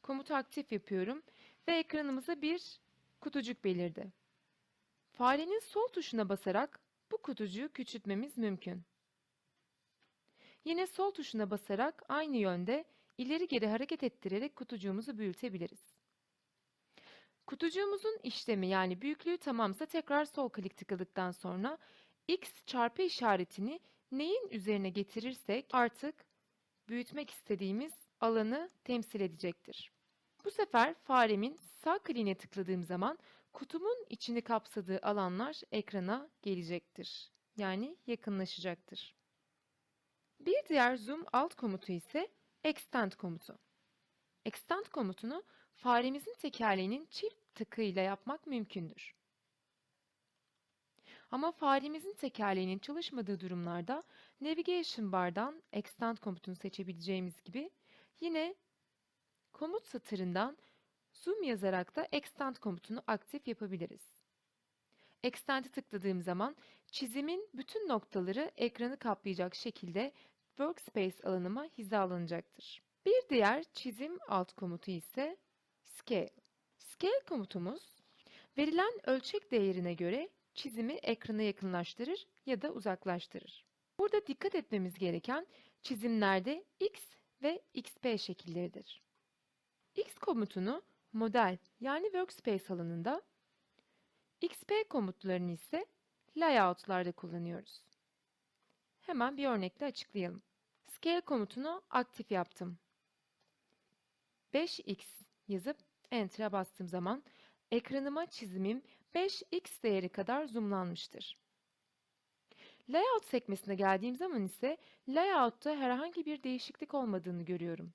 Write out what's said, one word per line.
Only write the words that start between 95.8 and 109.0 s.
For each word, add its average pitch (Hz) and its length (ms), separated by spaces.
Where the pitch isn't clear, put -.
layout'larda 190 760
kullanıyoruz. 170 720
Hemen 269 360
bir 277 120
örnekle 208 380
açıklayalım. 190 560
Scale 339 340
komutunu 277 720
aktif - 400
yaptım. 175 480
Beş 320 280
x - 260
yazıp 202 300
enter'a 214 420
bastığım 185 360
zaman 180 360
ekranıma 277 560
çizimim 202 560